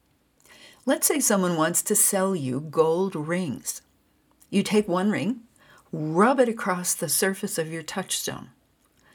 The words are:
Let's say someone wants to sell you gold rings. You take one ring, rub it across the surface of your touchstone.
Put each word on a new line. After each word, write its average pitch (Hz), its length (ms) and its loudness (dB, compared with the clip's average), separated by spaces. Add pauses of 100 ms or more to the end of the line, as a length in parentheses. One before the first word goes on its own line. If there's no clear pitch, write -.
(880)
Let's 269 180 2
say 320 140 2
someone 185 380 2
wants 165 260 2
to 208 120 0
sell 196 400 2
you 131 260 -4
gold 160 540 2
rings. 160 680 -6 (680)
You 196 140 2
take 208 240 2
one 185 240 2
ring, 180 300 -2 (500)
rub 170 480 2
it 247 100 4
across 185 460 -2
the 165 140 -4
surface 190 480 -2
of 160 140 -4
your 160 120 -8
touchstone. - 680 -6 (640)